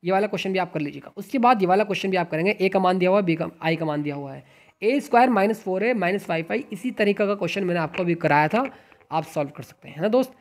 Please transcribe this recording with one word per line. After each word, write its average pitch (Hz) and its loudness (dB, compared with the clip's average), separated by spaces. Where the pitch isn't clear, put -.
ये 170 -2
वाला 196 2
क्वेश्चन 190 -4
भी 185 0
आप 180 -4
कर 160 -4
लीजिएगा। 143 -10
उसके 202 -4
बाद 240 4
ये 185 2
वाला 190 4
क्वेश्चन 196 -2
भी 185 0
आप 175 -2
करेंगे, 170 0
ए 196 0
का 190 0
मान 185 2
दिया 180 2
हुआ 202 4
है, 202 0
बी 165 2
का, 165 -4
आई 165 0
का 160 -4
मान 151 -2
दिया 147 -4
हुआ 139 -10
है, 139 -16
ए 247 2
स्क्वायर 247 4
माइनस 214 2
फ़ोर 185 -4
ए 240 0
माइनस 190 -2
फ़ाइव 165 -4
आई, 220 -4
इसी 240 -6
तरीका 208 2
का 202 0
क्वेश्चन 196 -4
मैंने 175 0
आपको 175 -2
अभी 175 2
कराया 151 4
था, 240 0
आप 160 -2
सॉल्व 143 -6
कर 139 -16
सकते - -20
हैं, - -18
है 156 -8
ना 190 0
दोस्त। 240 2